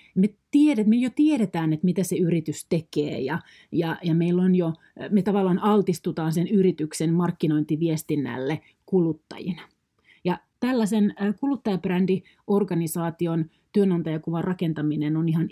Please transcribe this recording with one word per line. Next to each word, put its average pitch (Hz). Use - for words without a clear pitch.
Me 190
tiedät-, 285
me 220
jo 247
tiedetään, 214
että 156
mitä 180
se 180
yritys 165
tekee 156
ja, 135
ja, 165
ja 165
meillä 175
on 185
jo, 170
me 196
tavallaan 190
altistutaan 180
sen 175
yrityksen 165
markkinointiviestinnälle 151
kuluttajina. 170
Ja 180
tällaisen, 220
ö, 208
kuluttajabrändiorganisaation 180
työnantajakuvan 170
rakentaminen 156
on 165
ihan 160